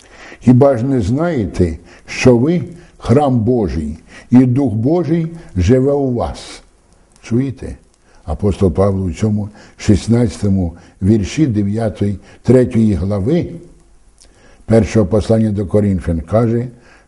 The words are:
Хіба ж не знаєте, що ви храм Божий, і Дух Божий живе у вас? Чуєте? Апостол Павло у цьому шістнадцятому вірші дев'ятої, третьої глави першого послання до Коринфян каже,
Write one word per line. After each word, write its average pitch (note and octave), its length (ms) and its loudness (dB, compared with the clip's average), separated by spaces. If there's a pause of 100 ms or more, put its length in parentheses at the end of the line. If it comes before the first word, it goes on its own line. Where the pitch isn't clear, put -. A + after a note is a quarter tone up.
(400)
Хіба B2+ 380 4
ж A2+ 80 -4
не C3 160 0
знаєте, G#2 760 -2 (280)
що B2 320 2
ви D3+ 260 0 (340)
храм B2+ 420 2
Божий, E2+ 580 -2 (320)
і B2+ 160 6
Дух B2+ 280 0
Божий D#3+ 580 -2 (240)
живе C3 360 2
у C#3 220 -2
вас? - 480 -8 (600)
Чуєте? A2+ 540 -4 (500)
Апостол F#2 460 -2
Павло F#2+ 320 0
у F2+ 80 -4
цьому G#2 380 -4 (280)
шістнадцятому G2+ 960 0 (280)
вірші G#2+ 460 0
дев'ятої, G#2 720 -4 (240)
третьої A2+ 500 2
глави G#2 580 -2 (1120)
першого A2 400 2
послання A2 460 0
до G2 140 -4
Коринфян F#2 560 -2
каже, A#2 460 -2 (400)